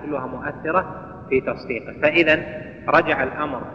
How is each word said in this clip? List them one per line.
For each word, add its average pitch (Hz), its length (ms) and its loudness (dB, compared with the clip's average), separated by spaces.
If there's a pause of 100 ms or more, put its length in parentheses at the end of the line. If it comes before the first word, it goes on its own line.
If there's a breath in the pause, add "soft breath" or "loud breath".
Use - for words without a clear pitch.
كلها 139 220 -4
مؤثرة 147 680 -2 (340)
في 131 120 4
تصديقه. 113 600 -6
فإذا 156 380 6 (480)
رجع 151 360 4
الأمر 139 380 -4 (140)